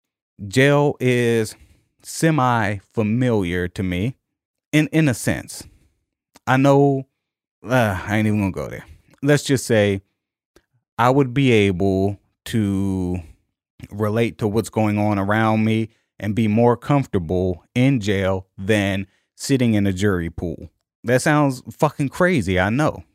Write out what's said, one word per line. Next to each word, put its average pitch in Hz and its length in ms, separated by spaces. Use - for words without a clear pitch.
Jail 143 540
is 120 560
semi-familiar 113 1700
to - 140
me 92 340
in, 156 160
in 160 200
a 117 60
sense. - 500
I 127 100
know, 139 500
uh, 107 420
I 104 120
ain't 110 80
even 107 140
gonna 95 120
go 69 160
there. 57 160
Let's 143 200
just 135 240
say 101 360
I 120 120
would 135 220
be 131 200
able 98 680
to 95 760
relate 104 480
to 113 100
what's 101 220
going 107 280
on 104 200
around 110 460
me 110 260
and 104 160
be 110 140
more 117 280
comfortable 92 880
in 127 260
jail 95 480
than 98 480
sitting 123 380
in 101 120
a 98 60
jury 90 380
pool. - 400
That 123 180
sounds 147 480
fucking 143 380
crazy, 117 500
I 95 120
know. 127 340